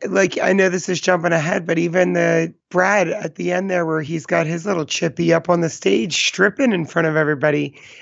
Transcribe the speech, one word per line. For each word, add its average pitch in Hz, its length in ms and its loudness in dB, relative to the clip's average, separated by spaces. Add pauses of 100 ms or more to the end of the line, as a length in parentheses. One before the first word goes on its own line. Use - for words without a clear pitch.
like, 190 320 0
I 185 120 2
know 190 160 4
this 180 200 -4
is 180 120 -2
jumping 175 320 0
ahead, 165 340 -2
but 165 140 0
even 180 320 2
the 170 420 0 (160)
Brad 185 380 2
at - 260 -6
the 175 160 -4
end 185 180 -2
there 180 160 0
where 160 180 -2
he's 151 220 -6
got 165 220 0
his 165 180 -6
little 196 220 -2
chippy 165 480 -2
up - 160 0
on 175 120 2
the 165 60 0
stage 196 460 0 (140)
stripping 214 440 0
in 170 140 -2
front 160 220 0
of 156 80 0
everybody, 147 600 0 (260)